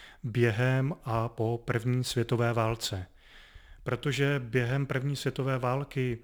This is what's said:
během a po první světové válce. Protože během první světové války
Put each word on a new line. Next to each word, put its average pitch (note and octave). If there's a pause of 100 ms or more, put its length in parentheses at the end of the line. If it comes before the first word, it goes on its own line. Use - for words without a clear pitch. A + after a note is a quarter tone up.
(240)
během B2+ (120)
a A2+
po A2+
první B2
světové A#2+
válce. A2+ (800)
Protože C#3
během B2
první C#3
světové C3
války B2+